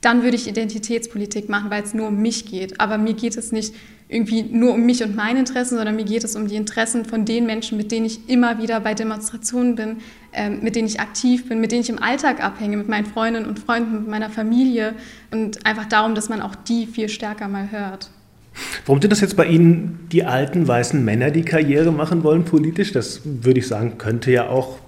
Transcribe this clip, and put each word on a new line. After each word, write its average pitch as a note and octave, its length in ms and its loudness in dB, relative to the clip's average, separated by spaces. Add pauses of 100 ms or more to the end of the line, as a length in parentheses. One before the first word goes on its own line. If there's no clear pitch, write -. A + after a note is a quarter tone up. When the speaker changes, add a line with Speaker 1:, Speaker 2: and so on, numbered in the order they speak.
Speaker 1:
dann A#3+ 200 4
würde B3 140 2
ich A#3 100 -4
Identitätspolitik G#3+ 1000 -4
machen, G#3 220 -4
weil G#3 120 -2
es G#3 120 -10
nur A3 140 -2
um G3+ 120 0
mich A3+ 240 0
geht. F#3+ 380 -8
Aber G#3+ 160 0
mir A3 160 2
geht A#3 240 -4
es - 120 -8
nicht A3 240 -4 (360)
irgendwie A3 320 0
nur A3+ 320 2
um A#3 100 2
mich A#3+ 180 4
und G3+ 140 -4
meine A3+ 220 0
Interessen, B3 380 0
sondern G#3+ 200 0
mir A3 80 -4
geht A3 180 -2
es A3 140 -6
um G#3+ 100 -4
die G3+ 80 -4
Interessen A3+ 520 -2
von A3 180 -2
den A#3 220 0
Menschen, A3 320 -4
mit G#3 120 -4
denen A3+ 140 0
ich A3+ 240 -6
immer A#3+ 320 4
wieder A3+ 200 -2
bei G#3+ 120 -2
Demonstrationen A3 840 -2
bin, A3 220 -6 (380)
ähm, G3+ 280 -4
mit A3 140 -2
denen A3+ 100 0
ich A3 140 -4
aktiv B3 480 0
bin, A3+ 140 0
mit A3+ 100 0
denen A#3+ 80 2
ich A#3 80 -2
im A#3+ 120 -4
Alltag C4 440 0
abhänge, G#3 320 -2
mit G#3 120 -4
meinen G#3 180 0
Freundinnen A3+ 420 -2
und G#3+ 100 -6
Freunden, A3+ 420 -2
mit A3 80 -6
meiner G#3+ 200 -4
Familie A3+ 640 2 (360)
und A3 340 -4
einfach G#3+ 220 0
darum, A3 280 2
dass G#3+ 140 -4
man G#3+ 140 -4
auch G3 120 -6
die A#3 320 -2
viel A3 220 -4
stärker G#3+ 400 -8
mal G3 220 -4
hört. G3+ 400 -8 (760)
Speaker 2:
Warum C#3 160 4
sind G3 100 4
das G3+ 120 4
jetzt F#3+ 140 0
bei E3+ 100 6
Ihnen E3+ 680 6
die E3+ 120 4
alten C#3+ 440 0
weißen B2 360 2
Männer, A#2 260 2
die D#3+ 120 0
Karriere D#3 480 4
machen E3 320 0
wollen D#3+ 220 4
politisch? E3 480 2
Das - 320 -4
würde B2+ 360 2
ich - 60 -6
sagen, A2+ 320 -2
könnte A#2 320 -2
ja A#2+ 180 4
auch B2+ 400 -2